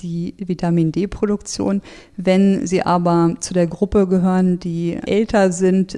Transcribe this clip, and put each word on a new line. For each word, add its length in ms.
die 340
Vitamin 540
D-Produktion. 880
Wenn 520
Sie 160
aber 560
zu 160
der 100
Gruppe 400
gehören, 540
die 440
älter 480
sind, 460